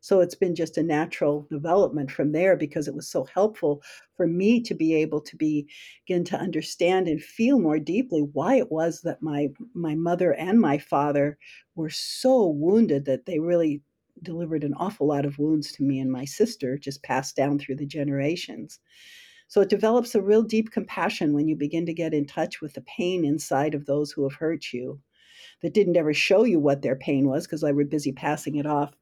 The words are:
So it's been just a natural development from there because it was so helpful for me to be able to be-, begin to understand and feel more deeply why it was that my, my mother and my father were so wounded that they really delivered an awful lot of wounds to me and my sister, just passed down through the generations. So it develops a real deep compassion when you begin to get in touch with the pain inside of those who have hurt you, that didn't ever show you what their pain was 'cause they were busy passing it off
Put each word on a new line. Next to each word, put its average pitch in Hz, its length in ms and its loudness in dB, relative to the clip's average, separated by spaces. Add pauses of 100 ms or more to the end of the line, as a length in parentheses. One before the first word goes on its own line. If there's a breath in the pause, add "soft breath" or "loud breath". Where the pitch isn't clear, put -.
So - 200 2
it's 175 140 2
been 175 220 0
just 165 200 -4
a 160 60 0
natural 151 640 -2
development 156 600 0
from 147 220 -2
there 175 240 4
because 147 320 -4
it 135 60 -8
was 143 140 -12
so 139 160 -4
helpful 175 600 0 (320 loud breath)
for 180 100 0
me 190 360 4
to 214 120 -4
be 160 200 0
able 151 260 0
to - 160 -20
be-, 151 340 -2 (340 loud breath)
begin 175 200 0
to 175 120 -6
understand 175 720 0
and 147 160 -2
feel 247 380 2
more 156 180 2
deeply 170 420 0
why 147 360 0
it 202 160 0
was 160 300 -2
that - 200 -6
my, 147 280 -2 (240)
my 165 200 -4
mother 170 400 2
and 196 260 4
my 151 160 4
father 147 640 0 (380 loud breath)
were 156 120 -6
so 247 600 2
wounded 156 560 4
that 135 220 -2
they 170 120 -4
really 160 420 2 (400)
delivered 165 440 -6
an 143 100 -2
awful 180 320 -4
lot 143 180 0
of 143 140 -6
wounds 151 320 0
to - 140 -4
me 135 160 0
and 131 100 -2
my 131 140 -4
sister, 143 520 -2
just 139 280 -10
passed 135 320 -2
down 143 240 0
through 131 160 -8
the 147 100 -8
generations. 147 920 -6 (680 loud breath)
So - 140 2
it 190 80 4
develops 226 480 2
a 208 40 4
real 208 220 4
deep 220 300 0
compassion 165 600 -2
when 147 140 2
you 156 80 0
begin 151 320 -4
to 165 80 -6
get 160 180 -4
in 147 140 0
touch 170 340 -6
with 151 140 -12
the - 80 -14
pain 180 420 -4
inside 147 520 0
of 143 100 -8
those 147 240 -2
who 143 140 -4
have 139 100 -4
hurt 160 380 -6
you, 127 280 -10 (600 loud breath)
that 170 140 -6
didn't 175 220 4
ever 151 160 4
show 190 300 4
you 214 160 4
what 139 240 2
their 131 140 0
pain 139 320 0
was 147 180 -2
'cause 156 140 -8
they 151 120 0
were 143 120 2
busy 143 280 -4
passing 151 440 -4
it 143 100 -2
off 147 360 -2